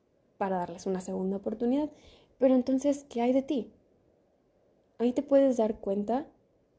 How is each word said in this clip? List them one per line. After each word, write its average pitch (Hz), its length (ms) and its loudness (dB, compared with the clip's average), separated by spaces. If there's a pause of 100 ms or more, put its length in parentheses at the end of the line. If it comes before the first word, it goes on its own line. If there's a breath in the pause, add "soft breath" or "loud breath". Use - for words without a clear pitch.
(380)
para 190 200 -2
darles 175 280 -8
una 185 140 -2
segunda 190 380 -4
oportunidad. 240 520 -2 (480 loud breath)
Pero 262 160 6
entonces, 262 540 0
¿qué 233 120 -6
hay 247 120 2
de 269 100 2
ti? 269 300 -6 (1300)
Ahí 247 140 2
te 285 100 0
puedes 269 340 4
dar 220 240 0
cuenta 208 480 -4 (500)